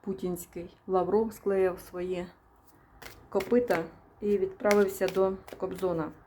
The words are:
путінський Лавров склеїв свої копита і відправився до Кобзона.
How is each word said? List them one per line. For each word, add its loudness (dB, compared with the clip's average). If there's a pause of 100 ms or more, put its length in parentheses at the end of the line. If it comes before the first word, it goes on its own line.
путінський -8 (100)
Лавров 2
склеїв 0
свої -6 (1000)
копита 2 (360)
і 2
відправився 2
до 2 (240)
Кобзона. -4 (160)